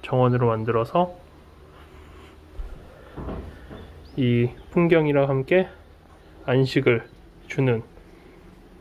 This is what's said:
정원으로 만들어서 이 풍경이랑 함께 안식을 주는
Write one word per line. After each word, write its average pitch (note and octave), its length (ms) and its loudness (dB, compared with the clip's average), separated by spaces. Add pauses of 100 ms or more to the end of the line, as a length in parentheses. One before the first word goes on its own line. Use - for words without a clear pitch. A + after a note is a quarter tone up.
정원으로 B2 420 2
만들어서 A#2 720 0 (3000)
이 A#2+ 340 0 (200)
풍경이랑 D3+ 580 2
함께 D#3+ 400 0 (760)
안식을 B2+ 600 2 (400)
주는 B2 340 -2 (1000)